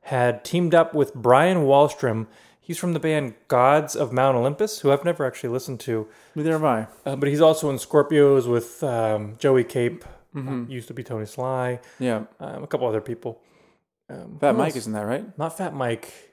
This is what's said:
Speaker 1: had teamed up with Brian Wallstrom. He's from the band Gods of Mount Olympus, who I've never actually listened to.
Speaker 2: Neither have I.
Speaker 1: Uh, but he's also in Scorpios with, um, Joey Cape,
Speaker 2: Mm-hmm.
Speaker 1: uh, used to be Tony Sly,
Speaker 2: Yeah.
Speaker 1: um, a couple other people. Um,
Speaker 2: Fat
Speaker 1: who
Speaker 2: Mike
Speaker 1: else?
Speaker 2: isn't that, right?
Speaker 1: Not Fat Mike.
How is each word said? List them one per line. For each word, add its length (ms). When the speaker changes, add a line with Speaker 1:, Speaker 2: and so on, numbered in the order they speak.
Speaker 1:
had 420
teamed 300
up 200
with 200
Brian 440
Wallstrom. 680
He's 180
from 140
the 80
band 340
Gods 480
of 160
Mount 240
Olympus, 440
who 120
I've 120
never 220
actually 240
listened 300
to. 260
Speaker 2:
Neither 180
have 120
I. 220
Speaker 1:
Uh, 120
but 120
he's 120
also 300
in 60
Scorpios 720
with, 320
um, 560
Joey 260
Cape, 400
Speaker 2:
Mm-hmm. 300
Speaker 1:
uh, 40
used 200
to 60
be 100
Tony 220
Sly, 520
Speaker 2:
Yeah. 260
Speaker 1:
um, 220
a 40
couple 220
other 140
people. 400
Um, 320
Speaker 2:
Fat 120
Speaker 1:
who 60
Speaker 2:
Mike 100
Speaker 1:
else? 80
Speaker 2:
isn't 180
that, 100
right? 340
Speaker 1:
Not 200
Fat 160
Mike. 360